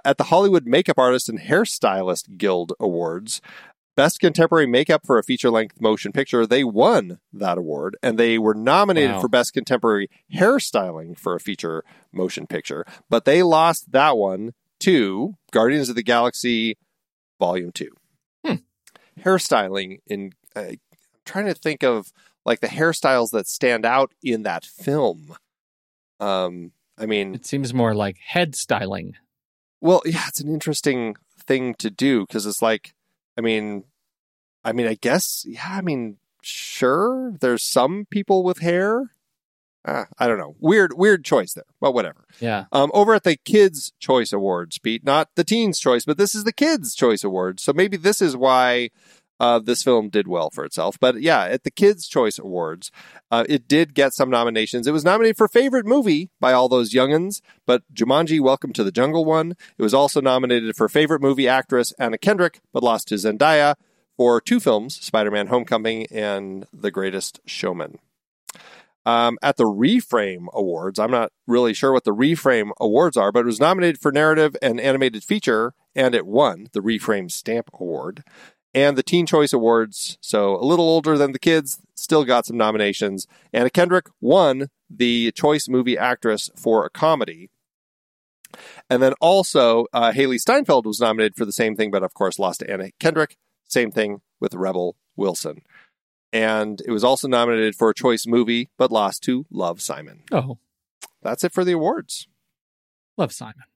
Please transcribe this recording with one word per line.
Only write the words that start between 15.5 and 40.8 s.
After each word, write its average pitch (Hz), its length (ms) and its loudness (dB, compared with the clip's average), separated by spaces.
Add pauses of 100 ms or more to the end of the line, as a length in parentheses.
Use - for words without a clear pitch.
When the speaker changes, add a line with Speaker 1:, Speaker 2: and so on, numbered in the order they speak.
Speaker 1:
Guardians 127 380 2
of 120 80 -8
the 117 60 -2
Galaxy 117 720 0 (640)
Volume 90 320 -2
two. - 160 -12 (560)
Speaker 2:
Hmm. 320 120 -4 (640)
Speaker 1:
Hairstyling, 98 840 -2
in, 98 260 -10 (220)
uh, 104 180 -10 (520)
trying 202 220 -8
to 180 80 -4
think - 280 -6
of, 117 300 0 (320)
like, 117 160 -2
the 117 60 -4
hairstyles 135 640 0
that 107 180 -4
stand 117 380 -2
out 131 260 2 (100)
in 117 200 -4
that 90 240 -8
film. 127 680 -4 (840)
Um, 92 520 -4 (260)
I 110 80 -8
mean, 101 280 -4
Speaker 2:
It - 120 -16
seems 135 260 -6
more 117 220 0
like 101 240 -4
head 170 380 -4
styling. 95 580 -6 (640)
Speaker 1:
Well, 175 240 2
yeah, 165 240 -4
it's - 140 -10
an 147 100 -6
interesting 135 640 -4 (240)
thing 127 360 -2
to 113 120 -8
do, 117 380 0
'cause 107 180 -8
it's 104 160 -8
like, 113 320 -2 (460)
I 113 40 -6
mean, 107 420 -4 (800)
I 117 80 -4
mean, 120 140 -2
I 110 80 -2
guess, - 520 -2
yeah, 135 220 -14
I 190 140 -8
mean, 123 340 -6 (240)
sure, 220 1000 -4
there's 123 240 0
some 175 480 -2
people 196 320 0
with 180 180 -2
hair. 196 520 -2 (720)
Uh, 135 200 -6 (140)
I 123 80 0
don't 110 120 0
know. 76 200 -12
Weird, 175 360 2